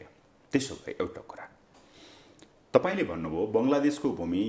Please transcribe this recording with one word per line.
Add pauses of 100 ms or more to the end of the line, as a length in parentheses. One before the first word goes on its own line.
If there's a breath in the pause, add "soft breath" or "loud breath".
(520)
त्यसो
भए
एउटा
कुरा, (1300 soft breath)
तपाईँले
भन्नुभयो
बङ्गलादेशको
भूमि